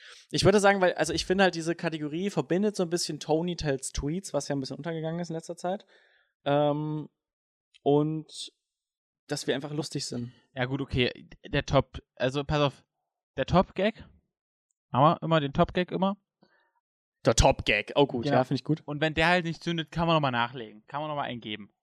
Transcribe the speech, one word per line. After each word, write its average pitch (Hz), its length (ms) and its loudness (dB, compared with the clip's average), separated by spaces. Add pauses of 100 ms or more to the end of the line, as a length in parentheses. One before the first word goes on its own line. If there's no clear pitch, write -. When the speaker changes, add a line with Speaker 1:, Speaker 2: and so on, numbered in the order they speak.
(300)
Speaker 1:
Ich 151 140 -2
würde 196 160 8
sagen, 196 200 6
weil, 180 140 4
also 160 200 0
ich 160 100 -2
finde 190 200 2
halt, 175 100 2
diese 165 200 -2
Kategorie 160 560 -4
verbindet 190 460 0
so 196 60 0
ein 165 80 -2
bisschen 165 300 -4
Tony 165 360 0
Tells 139 360 -4
Tweets, 160 420 -6
was 143 140 -2
ja 143 80 -2
ein 139 40 -2
bisschen 131 160 -8
untergegangen 160 440 -6
ist 170 100 -8
in 160 60 -6
letzter 165 200 -10
Zeit. 185 300 -6 (580)
Ähm, 147 640 0 (720)
und 151 720 0 (760)
dass - 180 -4
wir 135 80 0
einfach 143 180 -6
lustig 147 340 -6
sind. 123 260 -8 (220)
Speaker 2:
Ja 127 120 -2
gut, 135 160 -4
okay, - 460 -2 (180)
der 143 180 -2
Top, - 340 0 (180)
also 135 280 0
pass 151 160 0
auf, 143 240 0 (520)
der 135 100 -2
Top-Gag, 190 580 0 (880)
haben 123 120 4
wir 165 180 4
immer 160 180 2
den 139 140 -4
Top-Gag 175 360 0
immer. 196 260 -2 (1080)
Speaker 1:
Der 117 100 4
Top-Gag, 123 600 2
oh 143 120 6
gut, 123 180 -4
Speaker 2:
Genau. 143 120 2
Speaker 1:
ja, 131 80 4
finde 139 120 -2
ich - 80 -6
gut. 156 200 -2
Speaker 2:
Und 147 160 -8
wenn 156 140 0
der 160 140 4
halt 180 160 4
nicht 165 180 -8
zündet, 165 300 -4
kann 160 140 0
man 165 100 4
nochmal 143 160 2
nachlegen, 117 560 -4
kann 143 120 -8
man 156 80 -8
nochmal 143 180 -4
einen 123 140 -8
geben. 107 300 -10 (120)